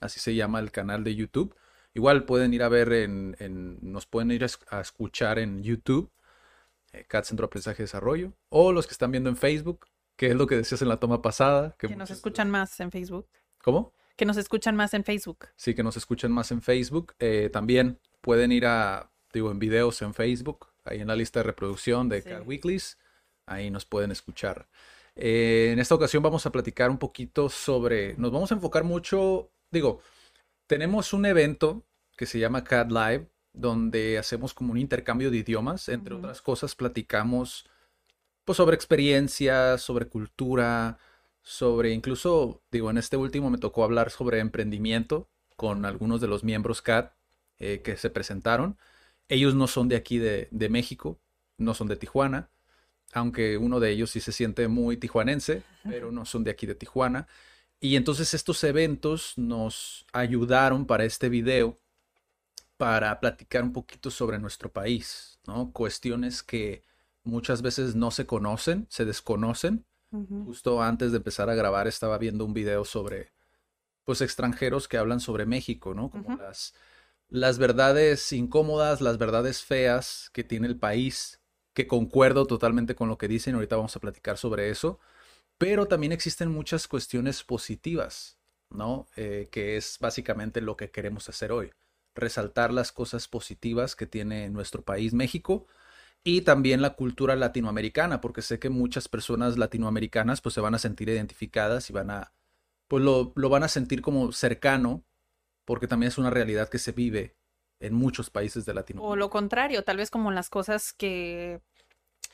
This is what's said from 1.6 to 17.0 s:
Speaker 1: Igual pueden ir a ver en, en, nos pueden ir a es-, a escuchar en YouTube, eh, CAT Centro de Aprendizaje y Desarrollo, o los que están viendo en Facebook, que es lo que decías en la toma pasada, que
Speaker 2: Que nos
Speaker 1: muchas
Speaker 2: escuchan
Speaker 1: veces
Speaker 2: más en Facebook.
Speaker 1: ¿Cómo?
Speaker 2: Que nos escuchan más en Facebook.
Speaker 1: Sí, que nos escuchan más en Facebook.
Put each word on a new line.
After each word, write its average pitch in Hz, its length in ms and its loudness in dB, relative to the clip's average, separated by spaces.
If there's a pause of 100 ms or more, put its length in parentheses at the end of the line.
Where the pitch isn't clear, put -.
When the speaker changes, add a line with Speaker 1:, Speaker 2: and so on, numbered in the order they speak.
Speaker 1:
Igual 135 320 4
pueden 123 300 4
ir 120 80 2
a 117 60 2
ver 117 240 6
en, 98 460 0
en, 92 420 -10
nos 95 260 -10
pueden 113 240 0
ir 120 120 0
a 123 40 0
es-, - 120 -8 (100)
a 101 120 -6
escuchar 110 580 -4
en 101 240 -4
YouTube, 117 480 0 (840)
eh, - 140 -20
CAT 107 180 -2
Centro 107 200 -4
de - 20 -6
Aprendizaje 107 340 -8
y 107 40 -4
Desarrollo, 143 480 -4 (160)
o 175 220 8
los 175 160 2
que - 60 -18
están 127 180 -2
viendo 131 180 0
en 123 80 0
Facebook, 151 480 -2 (300)
que 131 120 2
es 123 80 6
lo 131 120 4
que 135 80 2
decías 117 260 0
en 127 80 2
la 113 80 2
toma 120 240 2
pasada, 139 560 2
que 110 100 -6
Speaker 2:
Que 104 80 -8
nos 190 140 -12
Speaker 1:
muchas 196 80 -12
Speaker 2:
escuchan 214 300 -2
Speaker 1:
veces 202 40 0
Speaker 2:
más 190 280 -2
en 180 120 -6
Facebook. 185 360 -10 (360)
Speaker 1:
¿Cómo? 165 300 2 (220)
Speaker 2:
Que - 100 2
nos 208 120 2
escuchan 214 380 0
más 208 180 2
en 208 100 0
Facebook. - 420 -6 (100)
Speaker 1:
Sí, - 200 -2
que 120 80 0
nos 110 140 -2
escuchan 117 340 -2
más 120 200 -2
en 117 100 -2
Facebook. 127 580 0